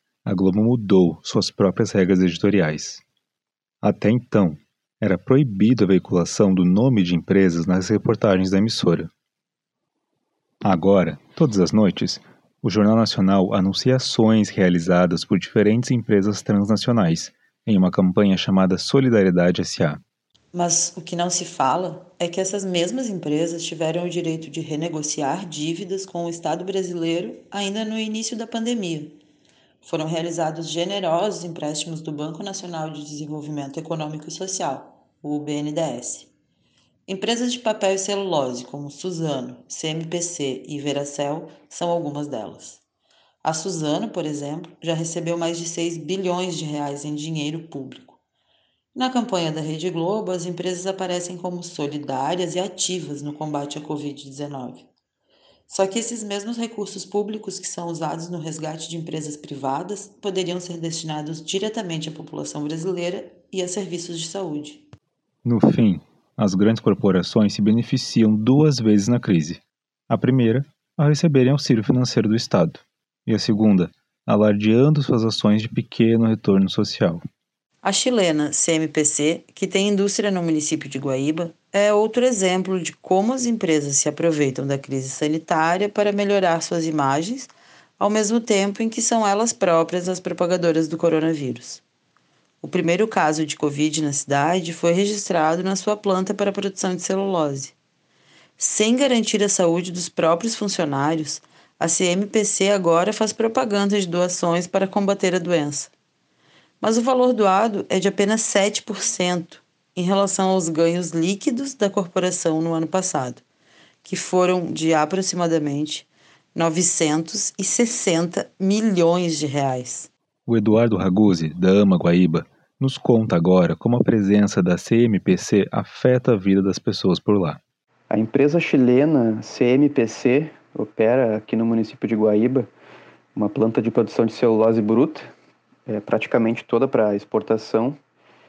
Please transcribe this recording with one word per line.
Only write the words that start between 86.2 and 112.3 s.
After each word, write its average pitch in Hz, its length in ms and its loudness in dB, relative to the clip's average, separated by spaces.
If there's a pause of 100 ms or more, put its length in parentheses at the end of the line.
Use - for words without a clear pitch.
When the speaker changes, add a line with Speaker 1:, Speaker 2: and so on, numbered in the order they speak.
Speaker 2:
suas 165 260 -4
imagens, 156 600 -2 (500)
ao 202 120 2
mesmo 214 280 2
tempo 202 440 0
em 226 80 0
que 233 100 -8
são 226 260 0
elas 208 280 0
próprias 175 560 0
as 180 100 -4
propagadoras 170 680 0
do 160 100 -6
coronavírus. 156 840 -2 (800)
O 156 80 -12
primeiro 180 400 0
caso 156 380 0
de 143 100 -8
covid 151 460 -2
na 147 100 -2
cidade 160 600 -2
foi 170 180 0
registrado 180 720 0
na 190 120 -2
sua 208 220 -2
planta 196 380 0
para 202 160 -2
a - 20 0
produção 196 420 -4
de 175 60 -6
celulose. 175 720 -4 (840)
Sem 220 360 0
garantir 240 480 2
a 202 60 2
saúde 175 420 0
dos 175 200 -8
próprios 175 440 0
funcionários, 156 880 -4 (380)
a 165 100 -2
C 185 160 0
M 185 220 0
P 208 180 0
C 196 240 0
agora 185 420 2
faz 214 220 -2
propaganda 208 640 0
de 190 80 -2
doações 175 600 0
para 190 200 0
combater 196 480 0
a 185 40 2
doença. 160 500 -2 (920)
Mas 220 140 2
o 233 60 2
valor 254 320 4
doado 202 560 2
é 190 100 0
de 190 80 2
apenas 208 320 0
sete 208 420 0
por - 200 -10
cento 180 600 -4 (320)
em 180 80 -4
relação 196 460 2
aos 185 220 0
ganhos 165 400 0
líquidos 202 640 -2
da 202 160 0
corporação 180 720 -2